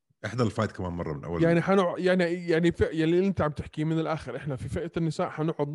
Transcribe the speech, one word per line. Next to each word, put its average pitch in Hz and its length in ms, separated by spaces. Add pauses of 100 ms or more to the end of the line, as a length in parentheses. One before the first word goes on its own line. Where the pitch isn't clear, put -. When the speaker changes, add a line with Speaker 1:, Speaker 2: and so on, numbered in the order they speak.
(240)
Speaker 1:
احضر 117 220
الفايت 104 260
كمان 90 200
مرة 85 200
من 71 120
أول. 85 180
Speaker 2:
يعني، 170 200
حنع-، 185 360
يعني، 180 260
يعني، 170 480
ف-، - 80
يعني، 160 240
اللي 175 220
أنت 190 140
عم 151 100
تحكيه - 340
من 160 140
الآخر، 156 380
إحنا 139 200
في - 120
فئة 170 280
النساء 165 320
حنقعد 151 460